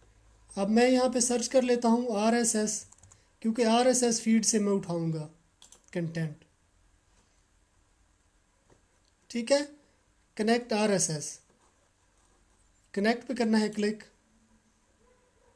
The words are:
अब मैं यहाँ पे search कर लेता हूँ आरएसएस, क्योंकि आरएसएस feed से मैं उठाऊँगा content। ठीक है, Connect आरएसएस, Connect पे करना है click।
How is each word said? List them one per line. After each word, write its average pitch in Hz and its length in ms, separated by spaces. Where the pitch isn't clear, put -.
अब 202 140
मैं 233 180
यहाँ 254 220
पे 254 100
search 233 280
कर 262 140
लेता 240 260
हूँ 233 300
आरएसएस, 220 680
क्योंकि 226 220
आरएसएस 240 560
feed 220 240
से 220 140
मैं 202 140
उठाऊँगा 165 560
content। 165 400
ठीक 240 220
है, 285 80
Connect 233 360
आरएसएस, 196 640
Connect 226 340
पे 262 60
करना 220 240
है 214 120
click। 214 320